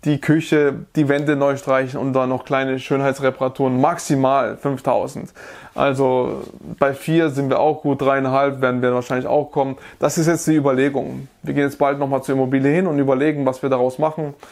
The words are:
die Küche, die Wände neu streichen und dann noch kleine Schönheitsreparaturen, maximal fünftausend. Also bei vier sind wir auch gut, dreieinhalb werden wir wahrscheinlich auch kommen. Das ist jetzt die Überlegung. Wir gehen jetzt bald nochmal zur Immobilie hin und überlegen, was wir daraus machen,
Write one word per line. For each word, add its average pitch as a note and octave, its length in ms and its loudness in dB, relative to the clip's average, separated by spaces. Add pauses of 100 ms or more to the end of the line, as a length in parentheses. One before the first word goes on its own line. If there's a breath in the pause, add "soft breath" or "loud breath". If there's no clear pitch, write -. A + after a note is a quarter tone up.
die D3 160 0
Küche, D3+ 540 2 (220)
die D3 120 2
Wände C#3+ 260 2
neu C#3 220 2
streichen C3 420 -2
und C3 140 -2
dann B2+ 160 2
noch B2+ 160 -4
kleine C3+ 340 -2
Schönheitsreparaturen, C3 1040 0
maximal C3+ 760 0
fünftausend. - 760 -4 (420 loud breath)
Also C3 680 0 (360)
bei C#3 140 2
vier D#3+ 380 2
sind C3+ 180 -2
wir B2 100 2
auch D3+ 220 2
gut, C#3 220 0
dreieinhalb C3+ 580 2
werden B2+ 220 0
wir B2+ 100 2
wahrscheinlich B2+ 340 -2
auch D3 240 0
kommen. C3+ 280 -2 (220 loud breath)
Das D3 180 0
ist D#3 80 2
jetzt E3 200 0
die D#3 100 4
Überlegung. C3+ 720 0 (140)
Wir C3+ 120 -6
gehen C#3+ 80 2
jetzt C#3+ 160 -2
bald C#3+ 200 2
nochmal C3+ 240 -2
zur C#3 120 -2
Immobilie C3+ 360 2
hin F3+ 160 2
und D3 120 0
überlegen, C#3 480 2
was B2+ 160 -2
wir C3+ 80 -2
daraus B2+ 280 0
machen, D3+ 360 -2 (180 loud breath)